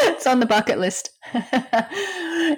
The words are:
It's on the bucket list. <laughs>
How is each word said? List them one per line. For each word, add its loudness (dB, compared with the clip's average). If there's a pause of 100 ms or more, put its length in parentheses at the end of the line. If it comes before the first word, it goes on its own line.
(180)
It's -2
on 4
the 4
bucket 2
list. -4 (240)
<laughs> -4 (260)